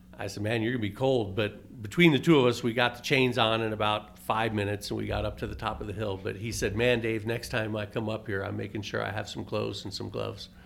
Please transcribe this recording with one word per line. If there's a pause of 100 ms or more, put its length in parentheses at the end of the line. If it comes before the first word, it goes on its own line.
(180)
I
said,
"Man,
you're
gonna
be
cold."
But
between
the
two
of
us,
we
got
the
chains
on
in
about
five
minutes,
and
we
got
up
to
the
top
of
the
hill.
But
he
said,
"Man,
Dave,
next
time
I
come
up
here,
I'm
making
sure
I
have
some
clothes
and
some
gloves." (180)